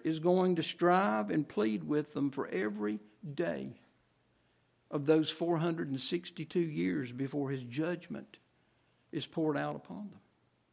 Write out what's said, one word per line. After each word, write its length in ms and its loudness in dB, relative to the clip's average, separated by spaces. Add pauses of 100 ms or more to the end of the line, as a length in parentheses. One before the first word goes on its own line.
is 160 0
going 380 4
to 60 2
strive 680 4
and 160 2
plead 380 0
with 280 0
them 160 0
for 200 -2
every 500 -2 (340)
day 460 -4 (1120)
of 160 -2
those 240 6
four 260 0
hundred 320 -2
and 100 -2
sixty-two 600 -4
years 520 0
before 380 -2
his 140 -4
judgment 760 -6 (720)
is 140 -6
poured 320 0
out 180 -2
upon 340 -12
them. 100 -20 (540)